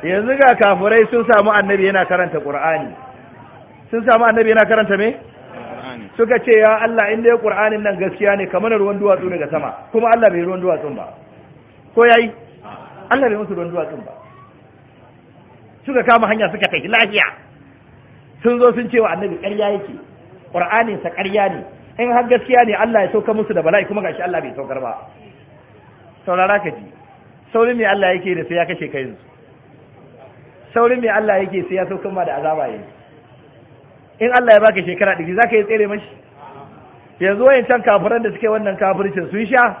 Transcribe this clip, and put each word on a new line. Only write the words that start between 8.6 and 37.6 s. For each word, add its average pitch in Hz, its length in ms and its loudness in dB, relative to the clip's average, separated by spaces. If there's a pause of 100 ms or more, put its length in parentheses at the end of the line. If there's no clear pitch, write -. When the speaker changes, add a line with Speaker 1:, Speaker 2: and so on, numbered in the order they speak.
Speaker 1:
ruwan 202 220 -2
duwatsu 185 300 0
daga 160 200 -6
sama." 147 220 -4 (200)
Kuma 226 220 4
Allah 226 160 6
bai 175 120 -2
ruwan 185 200 -4
duwatsun 151 340 -4
ba. 101 180 -14 (840)
Ko 233 100 4
yayi? 233 260 4 (800)
Allah 277 180 2
bai 208 80 -2
musu 208 180 -8
ruwan 170 160 -8
duwatsun 156 340 -8
ba. - 60 -18 (1700)
Suka 254 180 0
kama 233 240 4
hanya 214 240 0
suka - 160 -4
tafi 160 200 -4
lafiya. 208 360 0 (1200)
Sun 240 160 0
zo 247 140 6
sun 233 160 -6
ce 247 100 0
wa 214 120 2
annabi 180 320 -6
ƙarya 202 240 -4 (120)
yake. - 160 -14 (580)
Qur'anin 196 500 -2
sa 170 60 -4
ƙarya 196 400 -2
ne. 165 140 -10 (360)
In 240 120 0
har 240 120 2
gaskiya 247 420 2
ne, 220 100 -2
Allah 220 280 2
ya 185 80 -2
sauka 214 220 -2
musu 214 200 -4
da 180 80 -2
bala'i, 175 240 2
kuma 202 160 -6
gashi 165 220 -6
Allah 180 180 -4
bai 131 140 -12
saukar 135 240 -10
ba. 117 160 -8 (1300)
Saurara 190 380 0
ka 165 80 -6
ji. - 160 -18 (640)
Saurin 233 240 2
me 233 100 -2
Allah 196 300 2
yake 180 200 -4
da 160 120 -6
sai 165 80 -6
ya 170 100 0
kashe 160 260 -8
ka 143 60 -8
yanzu? 123 200 -10 (1600)
Saurin 240 280 2
me 226 80 0
Allah 208 340 0
yake 185 240 -6
sai 185 80 -6
ya 185 100 -2
saukar 190 280 -8
ma 185 120 -4
da 147 120 -6
azaba 156 300 -4
yanzu? 104 200 -12 (1300)
In 233 120 0
Allah 247 220 6
ya 208 60 10
baka 208 220 4
shekara 180 360 0
ɗari, 170 180 -6
za 233 140 2
ka 220 60 -2
yi 208 80 4
tsere 214 240 0
mashi? 208 280 -10 (1040)
Yanzu 202 260 0
wayancan 247 380 4